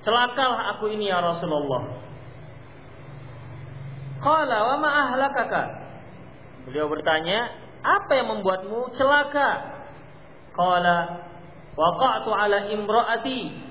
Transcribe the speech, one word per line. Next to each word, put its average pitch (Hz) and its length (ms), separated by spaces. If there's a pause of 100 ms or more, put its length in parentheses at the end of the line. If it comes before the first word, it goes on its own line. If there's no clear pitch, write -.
Celakalah 233 720
aku 214 160
ini, 208 160
ya 180 80
Rasulullah." 156 640 (2500)
Qala, 285 340 (160)
"Wa 285 60
ma 302 120 (200)
ahlakaka?" 254 520 (1080)
Beliau 151 160
bertanya, 165 640 (320)
"Apa 381 320
yang 247 140 (100)
membuatmu 202 560
celaka?" 285 800 (800)
Qala, 175 720 (480)
"Waqa'tu 220 560
ala 202 400
imra'ati 226 680 (300)